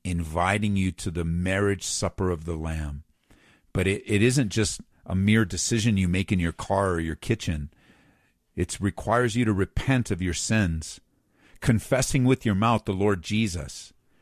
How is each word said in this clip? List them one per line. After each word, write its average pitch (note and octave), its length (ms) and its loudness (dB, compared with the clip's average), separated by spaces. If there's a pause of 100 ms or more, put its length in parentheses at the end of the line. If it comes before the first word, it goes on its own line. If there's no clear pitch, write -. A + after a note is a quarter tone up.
inviting F#2 720 0
you F#2 180 2
to - 160 -8
the E2+ 160 -2
marriage F#2+ 580 0
supper - 460 -2
of D#2+ 160 -4
the E2 100 -4
Lamb. D#2 480 -6 (720)
But F#2 140 0
it, G2+ 180 0
it G#2 160 2
isn't B2 280 4
just - 320 -2 (220)
a F#2 120 -4
mere G#2 300 4
decision G#2 520 0
you F#2 100 2
make F#2 240 0
in F#2+ 80 2
your E2+ 120 0
car G2 400 -2
or E2+ 80 -2
your D#2+ 160 -4
kitchen. D#2 560 -4 (840)
It - 240 -4
requires G#2+ 560 0
you B2 100 2
to G#2+ 80 4
repent A2 580 0
of F2+ 100 -4
your F2+ 140 -2
sins, F2+ 680 -2 (580)
confessing B2+ 640 2
with C3 220 4
your G#2 100 2
mouth A2+ 300 2
the G2+ 80 -2
Lord G2 300 0
Jesus, F2+ 680 -4 (280)